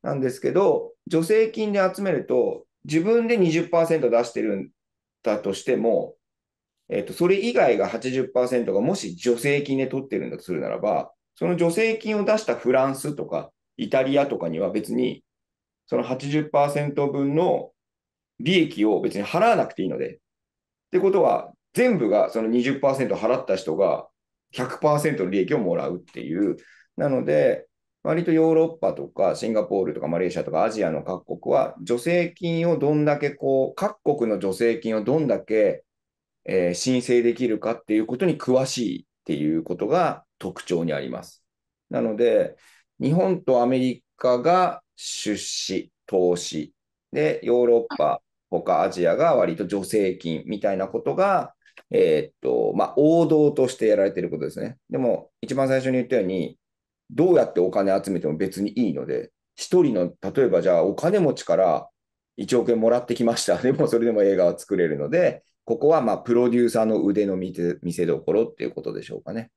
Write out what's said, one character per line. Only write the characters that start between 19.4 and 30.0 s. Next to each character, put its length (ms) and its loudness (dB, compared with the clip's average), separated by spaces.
わ 60 4
な 100 0
く 60 -16
て 100 -8
い 40 -2
い 20 -4
の 80 -4
で。 200 -8
っ 20 -20
て 100 2
こ 100 2
と 120 2
は、 300 0
全 240 2
部 140 0
が 180 2
そ 140 -4
の 60 -2
二 140 2
十 120 0
パ 180 0
ー 40 -2
セ 80 -2
ン 40 -4
ト 60 -2
払 240 0
っ 80 -8
た 100 0
人 200 -6
が 300 0
百 280 -8
パ 180 2
ー 40 0
セ 120 0
ン 40 -4
ト 80 -2
の 60 -4
利 80 0
益 160 0
を 40 0
も 180 -2
ら 120 -4
う 80 -6
っ 40 -10
て 200 -18
い 180 -6
う。 180 0
な 100 0
の 160 0
で、 420 2
割 220 -2
と 80 0
ヨ 180 4
ー 40 4
ロ 120 4
ッ 60 -6
パ 200 -2
と 160 -10
か、 280 0
シ 120 -6
ン 60 -2
ガ 120 0
ポ 140 -2
ー 60 0
ル 80 -4
と 80 -8